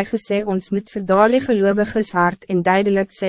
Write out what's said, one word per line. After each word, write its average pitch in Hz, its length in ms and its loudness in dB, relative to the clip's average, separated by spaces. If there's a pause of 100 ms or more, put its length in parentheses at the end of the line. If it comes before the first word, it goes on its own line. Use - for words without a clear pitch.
gesê 208 320 -4
ons 190 320 -4
moet 202 160 -4
vir 208 160 -8
daardie 214 380 4
gelowiges 208 640 0 (100)
hard 175 320 0
en 185 160 0
duidelijk 196 480 0
sê 196 140 -4